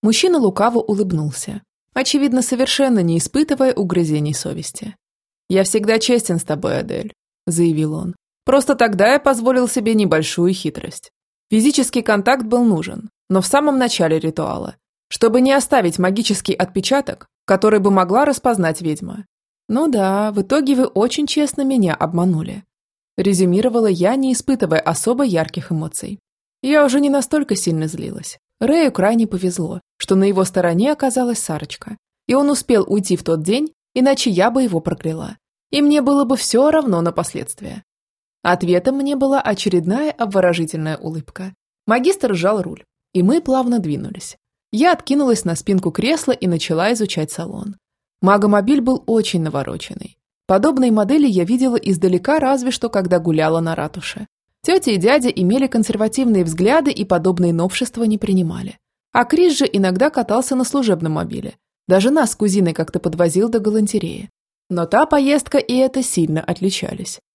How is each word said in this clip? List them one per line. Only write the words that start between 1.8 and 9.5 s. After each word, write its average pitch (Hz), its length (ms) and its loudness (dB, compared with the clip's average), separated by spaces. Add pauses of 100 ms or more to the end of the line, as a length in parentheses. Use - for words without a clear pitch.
очевидно, 262 480 0
совершенно 262 580 0
не 170 180 2
испытывая 269 560 0
угрызений 156 600 -2
совести. 160 640 -10 (540)
«Я 190 160 2
всегда 220 340 0
честен 226 400 0
с - 60 -6
тобой, 151 340 -4
Адель», - 320 -8 (360)
заявил 160 480 0
он. 175 200 -8 (300)
«Просто 269 300 4
тогда 214 360 2
я 285 80 4
позволил 254 480 2